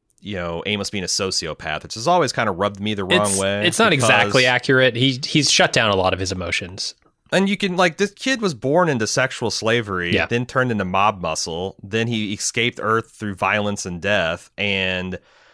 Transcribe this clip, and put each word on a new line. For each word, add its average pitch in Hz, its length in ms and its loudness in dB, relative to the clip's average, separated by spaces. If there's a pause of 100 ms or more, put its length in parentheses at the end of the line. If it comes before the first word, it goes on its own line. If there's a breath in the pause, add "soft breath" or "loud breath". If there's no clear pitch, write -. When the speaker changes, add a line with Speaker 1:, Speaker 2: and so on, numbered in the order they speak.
(200)
Speaker 1:
you 101 160 -10
know, 85 300 -6
Amos 101 240 -4
being 98 140 -6
a 87 40 -6
sociopath, 80 760 -4
which 82 100 -16
has 113 140 -6
always 170 260 2
kinda 110 180 0
rubbed 98 280 -2
me 107 160 -2
the 98 80 -2
wrong 92 180 2
Speaker 2:
It's, 101 160 0
Speaker 1:
way 101 300 0
Speaker 2:
it's 170 100 0
not 214 160 4
exactly 120 480 4
Speaker 1:
because 123 40 4
Speaker 2:
accurate. 127 500 4
He, 127 280 2
he's 147 280 2
shut 180 220 4
down 113 180 4
a 101 40 2
lot 92 160 2
of 87 80 -2
his 95 120 -4
emotions. 90 640 -6 (360)
Speaker 1:
And 185 160 2
you 202 100 0
can, 190 200 -2
like, 180 200 2
this 202 140 0
kid 262 300 -4
was 190 140 0
born 151 340 2
into 117 160 0
sexual 127 460 -2
slavery, 101 640 0
Speaker 2:
Yeah. 85 100 2
Speaker 1:
then 120 220 -2
turned 127 240 0
into 104 140 -2
mob 95 360 2
muscle, 85 600 -4
then 110 240 -2
he 107 260 -2
escaped - 480 -2
Earth 110 300 0
through 104 240 -6
violence 101 500 -2
and 87 160 -8
death, 87 560 0
and 92 640 -2 (340 soft breath)